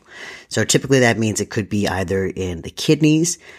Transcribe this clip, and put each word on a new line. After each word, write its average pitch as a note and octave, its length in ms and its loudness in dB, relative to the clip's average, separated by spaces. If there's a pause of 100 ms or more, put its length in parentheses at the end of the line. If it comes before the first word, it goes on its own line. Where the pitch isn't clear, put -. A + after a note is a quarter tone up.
(480)
So - 160 -2
typically - 360 2
that A#2 180 4
means G#2+ 240 -2
it G2+ 80 -6
could G2+ 200 -4
be G2+ 180 0
either F#2+ 400 -2
in F2+ 340 -6
the - 80 -12
kidneys, D#3 720 2 (200)